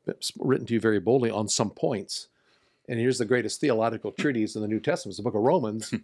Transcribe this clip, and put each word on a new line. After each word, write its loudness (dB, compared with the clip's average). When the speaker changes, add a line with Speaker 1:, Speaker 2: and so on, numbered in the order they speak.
Speaker 1:
s-, -6
written 0
to -2
you 2
very 4
boldly 2
on -2
some 0
points." -6
And -4
here's 2
the 0
greatest 0
theological 0
treatise 0
in -4
the -2
New 0
Testament, -2
it's -10
the -10
book -2
of 2
Romans. 2
Speaker 2:
<laughs> -4
Speaker 1:
And -4